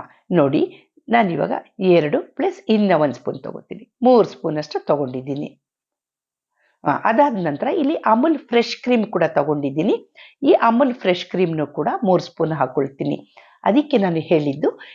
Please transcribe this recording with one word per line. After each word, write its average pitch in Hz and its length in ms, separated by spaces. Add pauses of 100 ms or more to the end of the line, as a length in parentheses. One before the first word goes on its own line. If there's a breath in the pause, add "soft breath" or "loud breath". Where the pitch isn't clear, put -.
(320 soft breath)
ನೋಡಿ, 160 600 (160)
ನಾನಿವಾಗ 180 420 (280)
ಎರಡು 180 560
ಪ್ಲಸ್ 359 340
ಇನ್ನ 214 220
ಒಂದು 151 220
ಸ್ಪೂನ್ - 300
ತಗೋತೀನಿ, - 480 (120)
ಮೂರು 240 240
ಸ್ಪೂನ್ 156 300
ಅಷ್ಟು 240 280
ತಗೊಂಡಿದ್ದೀನಿ. 139 760 (1300)
ಆ, 156 60 (120)
ಅದಾದ 240 300
ನಂತರ 170 340
ಇಲ್ಲಿ 302 280
ಅಮೂಲ್ 262 420
ಫ್ರೆಶ್ 233 400
ಕ್ರೀಮ್ 240 280
ಕೂಡ - 220
ತಗೊಂಡಿದ್ದೀನಿ. 147 800 (360 loud breath)
ಈ 277 80
ಅಮೂಲ್ 240 420
ಫ್ರೆಶ್ 180 320
ಕ್ರೀಮ್‌ನು 165 420
ಕೂಡ 151 200 (160)
ಮೂರು 185 200
ಸ್ಪೂನ್ - 280
ಹಾಕೊಳ್ತೀನಿ. 143 840 (300 soft breath)
ಅದಕ್ಕೆ 277 340
ನಾನು 185 180
ಹೇಳಿದ್ದು 151 640 (140 loud breath)